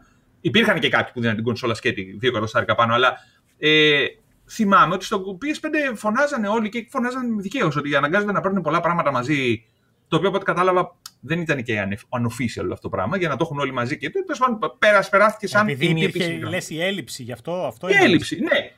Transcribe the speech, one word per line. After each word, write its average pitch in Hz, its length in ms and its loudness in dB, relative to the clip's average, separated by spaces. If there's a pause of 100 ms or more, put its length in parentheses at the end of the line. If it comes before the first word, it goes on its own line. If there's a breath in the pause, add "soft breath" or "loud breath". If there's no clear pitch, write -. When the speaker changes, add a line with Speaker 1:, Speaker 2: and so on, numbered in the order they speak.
(420 soft breath)
Speaker 1:
Υπήρχαν 196 380 2
και 139 100 0
κάποιοι 117 240 0
που 123 80 -6
δίναν 113 140 0
την 110 80 -4
κονσόλα 117 300 -2
σκέτη 98 460 -4
δύο 123 100 0
εκατοστάρικα 110 460 0
πάνω, 117 180 4
αλλά, 123 200 4 (440 loud breath)
ε, 151 480 4 (440)
θυμάμαι 190 440 4
ότι 190 120 -6
στο 196 360 -6
P 285 40 -8 (120)
S 302 100 -6
five 294 280 -2
φωνάζανε 233 520 0
όλοι 214 220 0
και 233 200 -8
φωνάζανε 247 520 -4
δικαίως 180 340 -2
ότι 143 200 -2
αναγκάζονται 185 360 2
να 165 100 -2
παίρνουν 190 220 0
πολλά 151 160 0
πράγματα 165 320 0
μαζί, 123 540 0 (420)
το 165 80 0
οποίο, 160 120 2
από 190 100 0
ό,τι 190 80 -8
κατάλαβα, 185 500 2 (240)
δεν 160 220 -4
ήταν 147 220 -2
και 104 240 -2 (220)
unofficial 120 600 -4
αυτό 95 100 -8
το - 80 -10
πράγμα, 104 280 -2
για 175 120 0
να 135 60 -2
το 160 80 0
έχουν 143 160 -4
όλοι 135 140 -4
μαζί 120 240 -2
και 131 120 -6
τέλος 370 300 -4
πάντων, 247 400 0
πέρας-, 208 300 4
περάστηκε 208 380 2
σαν 208 200 2
Speaker 2:
Επειδή 139 180 -2
Speaker 1:
η 165 80 4
μη 160 80 0
Speaker 2:
υπήρχε, 175 260 0
Speaker 1:
επίσημη 165 220 -6
Speaker 2:
λες, 175 200 -4
η 160 120 -6
έλλειψη, 180 420 -6
γι' 113 80 -10
αυτό, 170 340 -6
αυτό 135 220 -8
Speaker 1:
η 185 80 4
Speaker 2:
είναι. 392 80 6
Speaker 1:
έλλειψη, 190 360 2
ναι. 359 380 -2